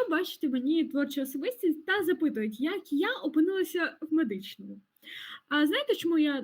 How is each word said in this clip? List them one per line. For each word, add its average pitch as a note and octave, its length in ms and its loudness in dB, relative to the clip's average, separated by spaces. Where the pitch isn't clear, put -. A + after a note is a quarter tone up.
бачить E4 340 -2
у D4+ 40 2
мені C4 360 2
творчу C#4 380 -2
особистість D#4 640 -2
та F#4+ 180 2
запитують, A3+ 560 0
як E4+ 320 -4
я F4+ 200 2
опинилася F4 880 0
в D#4 140 -4
медичному. G3+ 680 -2
А D4 180 4
знаєте, A#4+ 280 2
чому E4 240 0
я D4 260 2